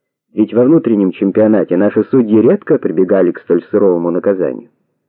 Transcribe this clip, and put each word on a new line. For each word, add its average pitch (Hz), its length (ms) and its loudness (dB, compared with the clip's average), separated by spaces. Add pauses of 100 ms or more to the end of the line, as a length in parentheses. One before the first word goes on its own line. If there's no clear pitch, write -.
(320)
Ведь 107 200 -2
во 117 120 2
внутреннем 113 480 2
чемпионате 101 640 0
наши 104 280 0
судьи 110 360 0
редко 151 380 0
прибегали 90 540 0
к - 80 -14
столь 85 240 -2
суровому 90 460 0
наказанию. 85 600 -4 (380)